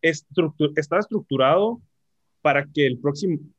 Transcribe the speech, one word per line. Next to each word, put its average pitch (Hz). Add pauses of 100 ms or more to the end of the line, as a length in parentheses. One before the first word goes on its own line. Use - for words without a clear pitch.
estructu-, 151
estaba 160
estructurado 202 (600)
para 147
que 147
el 131
próximo 147 (200)